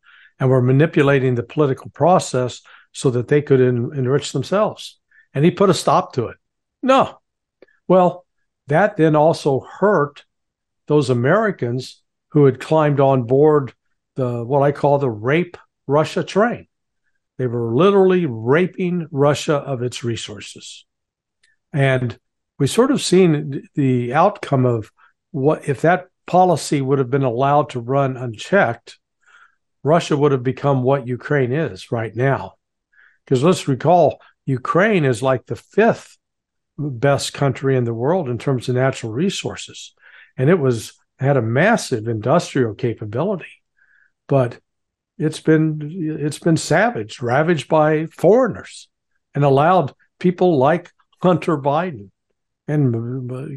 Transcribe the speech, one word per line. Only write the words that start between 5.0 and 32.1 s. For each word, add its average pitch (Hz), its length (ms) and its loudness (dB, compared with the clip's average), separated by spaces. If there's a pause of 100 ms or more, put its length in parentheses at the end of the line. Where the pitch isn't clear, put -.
and 139 80 2
he 175 80 4
put 196 180 2
a 160 40 2
stop 160 400 0
to 117 120 -4
it. 107 100 -14 (460)
No. 262 380 2 (680)
Well, 180 400 2 (400)
that 185 300 0
then 160 180 4
also 147 460 2
hurt 180 640 -2 (640)
those 147 220 2
Americans 131 920 -2 (280)
who 147 160 4
had 127 120 2
climbed 151 400 2
on 135 240 4
board 139 500 2 (440)
the, 120 280 -4
what 139 180 0
I 143 100 4
call 143 260 2
the 139 120 -2
rape 127 460 -2 (300)
Russia 151 380 0
train. 196 420 -2 (720)
They 127 80 -4
were 117 260 -4
literally 185 540 4
raping 165 840 -2
Russia 143 460 0
of 135 260 -6
its 120 200 -8
resources. - 840 -12 (840)
And 131 460 0 (400)
we 143 80 2
sort 247 240 2
of 240 120 -2
seen 151 720 2
the 127 400 0
outcome 151 500 2
of 117 260 -2 (420)
what, 147 360 -2
if 139 140 -4
that 180 240 2 (200)
policy 170 540 2
would 135 180 0
have 131 120 -2
been 139 120 0
allowed 139 480 0
to 123 100 -10
run 131 360 -2
unchecked, 123 840 -4 (840)
Russia 160 340 0
would 143 160 2
have 131 100 0
become 135 400 -2
what 131 240 0
Ukraine 127 460 -2
is 131 400 -8
right 113 240 -6